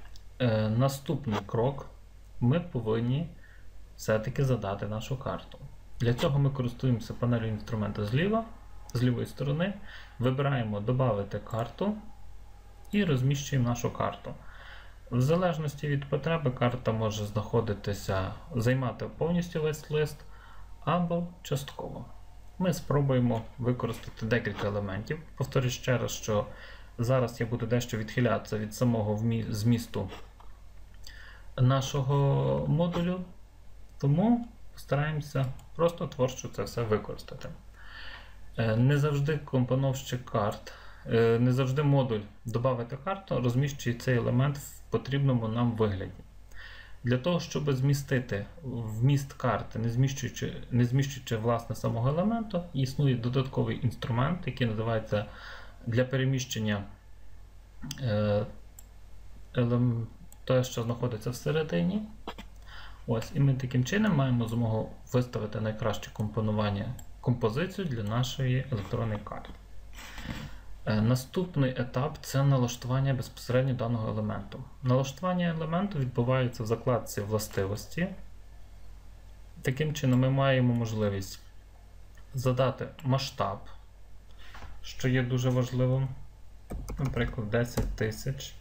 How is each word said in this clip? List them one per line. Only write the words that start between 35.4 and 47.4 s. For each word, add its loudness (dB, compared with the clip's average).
просто 2
творчо -2
це -6
все -2
використати. -2
Е, 4
не 6
завжди 4
компоновщик 0
карт, -2
е, 6
не 6
завжди 2
модуль 4
"Добавити 0
карту" -2
розміщує 2
цей 2
елемент 4
в -12
потрібному 2
нам 2
вигляді. 0
Для 4
того, 2
щоб 0